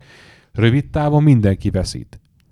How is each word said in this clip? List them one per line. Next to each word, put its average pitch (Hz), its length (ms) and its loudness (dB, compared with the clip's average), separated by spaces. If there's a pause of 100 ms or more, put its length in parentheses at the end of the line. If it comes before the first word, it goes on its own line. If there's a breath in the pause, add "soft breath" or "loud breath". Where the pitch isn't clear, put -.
(520 soft breath)
Rövid 117 380 0
távon 147 320 0
mindenki 104 480 2
veszít. - 500 -8 (320)